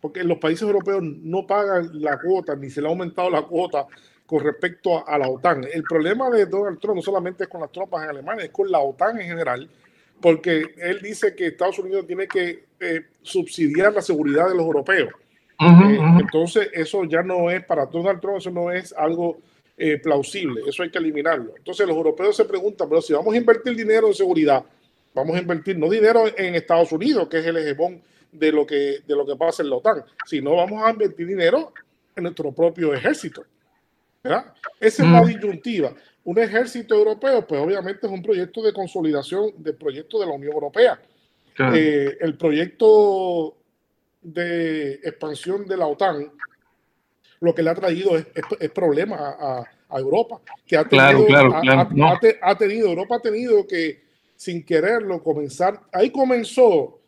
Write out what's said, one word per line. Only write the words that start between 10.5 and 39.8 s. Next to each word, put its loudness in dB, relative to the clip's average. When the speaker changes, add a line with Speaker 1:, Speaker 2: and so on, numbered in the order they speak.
Speaker 1:
él -6
dice -4
que -4
Estados -4
Unidos -6
tiene -8
que, -6
eh, -4
subsidiar 0
la -2
seguridad 0
de 0
los 0
europeos. 0
Speaker 2:
Ujú, 10
Speaker 1:
Eh, 4
Speaker 2:
ujú. 6
Speaker 1:
entonces, 0
eso -4
ya -2
no -2
es, -4
para -2
Donald -4
Trump, -6
eso -10
no -4
es -8
algo... -4
Eh, -2
plausible, -4
eso -6
hay -10
que -6
eliminarlo. -4
Entonces, -4
los -2
europeos 0
se 4
preguntan, -6
"Pero 2
si -2
vamos 0
a 2
invertir 2
dinero 2
en 2
seguridad, 2
vamos -2
a 0
invertir -4
no 0
dinero 4
en -4
Estados 2
Unidos, 0
que -2
es -2
el -2
hegemón -4
de 0
lo 2
que, -2
de -2
lo -2
que -4
pasa -2
en -4
la -2
otan, 0
sino -2
vamos 0
a 2
invertir -4
dinero 0
en -8
nuestro -8
propio 0
ejército", -4
¿verdad? -4
Esa 2
es 6
la 10
Speaker 2:
Mm. 6
Speaker 1:
disyuntiva. -4
Un -2
ejército -2
europeo, 2
pues -4
obviamente -4
es -6
un -10
proyecto -4
de 2
consolidación -4
del -8
proyecto -6